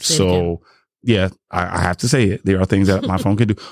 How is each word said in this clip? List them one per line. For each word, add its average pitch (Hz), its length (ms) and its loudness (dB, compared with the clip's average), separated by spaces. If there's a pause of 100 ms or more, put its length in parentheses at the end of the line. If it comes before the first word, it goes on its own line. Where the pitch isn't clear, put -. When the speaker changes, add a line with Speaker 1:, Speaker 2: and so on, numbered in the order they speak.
Speaker 1:
Same - 160 -2
Speaker 2:
So, 90 400 0
Speaker 1:
can. - 100 -20 (360)
Speaker 2:
yeah, 101 260 2 (200)
I, 90 280 -4
I 87 40 -2
have 90 160 0
to 117 120 -4
say 127 160 2
it. 95 180 -2
There 95 160 2
are 95 60 2
things 98 240 2
that 95 140 0
my 92 140 -2
Speaker 1:
<laughs> - 0 -
Speaker 2:
phone 98 200 0
can 117 120 2
do. 104 60 0 (160)